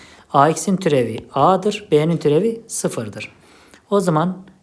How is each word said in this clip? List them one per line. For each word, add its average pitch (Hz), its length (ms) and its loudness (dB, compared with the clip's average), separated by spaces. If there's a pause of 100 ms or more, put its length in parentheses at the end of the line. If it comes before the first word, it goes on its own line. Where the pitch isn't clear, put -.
(320)
A 143 160 6
x'in 175 280 -2
türevi 120 580 -2
A'dır. 180 560 0
B'nin 156 260 2
türevi 147 500 0
sıfırdır. - 640 -8 (580)
O 202 100 2
zaman 175 460 0 (160)